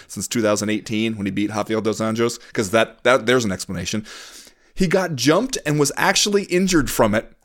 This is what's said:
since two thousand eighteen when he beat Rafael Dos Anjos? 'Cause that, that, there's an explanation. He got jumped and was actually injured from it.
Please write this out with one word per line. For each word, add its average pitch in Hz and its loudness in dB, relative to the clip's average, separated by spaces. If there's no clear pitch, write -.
since - -10
two 117 -2
thousand 104 0
eighteen 110 -2
when 101 -6
he 98 -2
beat 101 0
Rafael 107 -2
Dos 104 -2
Anjos? 113 0
'Cause 101 -4
that, 113 0
that, 120 4
there's 123 2
an 95 -2
explanation. 92 -6
He 185 0
got 175 0
jumped 165 2
and 151 0
was 139 0
actually 202 2
injured 180 2
from 110 2
it. - -4